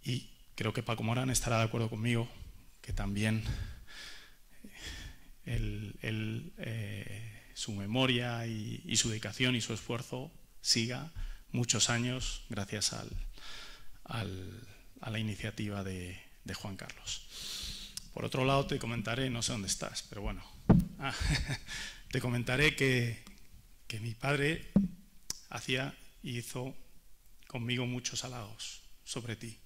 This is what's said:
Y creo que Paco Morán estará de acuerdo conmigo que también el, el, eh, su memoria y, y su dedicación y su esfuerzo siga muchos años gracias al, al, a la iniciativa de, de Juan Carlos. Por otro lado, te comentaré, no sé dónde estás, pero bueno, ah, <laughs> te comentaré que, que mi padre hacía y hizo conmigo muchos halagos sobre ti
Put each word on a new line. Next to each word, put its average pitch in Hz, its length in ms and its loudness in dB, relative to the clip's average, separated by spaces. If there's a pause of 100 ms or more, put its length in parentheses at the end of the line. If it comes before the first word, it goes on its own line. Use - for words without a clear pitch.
Y - 280 -2 (240)
creo 104 180 2
que 117 100 0
Paco 117 180 0
Morán 120 280 4
estará 117 300 6
de 113 40 8
acuerdo 113 260 4
conmigo 117 380 4 (540)
que - 100 -6
también 107 500 4 (2000)
el, 107 560 0
el, 110 560 0
eh, 104 960 -6
su - 180 -4
memoria 120 760 4
y, 113 380 -4
y 110 120 4
su - 100 6
dedicación 110 480 2
y 113 60 4
su 113 120 -2
esfuerzo 123 560 -4 (300)
siga 123 500 2 (440)
muchos 117 360 6
años 123 600 2
gracias 104 420 0
al, 55 180 -4 (920)
al, 95 640 -4 (320)
a 110 100 -6
la 110 100 0
iniciativa 104 680 -2
de, 92 360 -6 (220)
de 104 100 -6
Juan 101 220 -6
Carlos. - 500 -8 (880)
Por - 80 -2
otro 131 220 2
lado, 139 200 6
te 143 140 0
comentaré, 117 500 0
no 120 120 0
sé - 100 2
dónde 101 160 0
estás, - 360 -2
pero - 180 -8
bueno, 107 200 -2 (580)
ah, 139 140 0 (500)
<laughs> - 480 -8
te 127 100 2
comentaré 127 520 4
que, 123 480 4 (680)
que 110 120 -4
mi 113 140 -2
padre 143 580 2 (760)
hacía 131 440 0 (300)
y 120 140 -2
hizo 127 360 -4 (720)
conmigo 123 380 2
muchos 123 380 -2
halagos 117 600 -8 (200)
sobre 117 320 -4
ti 113 300 -10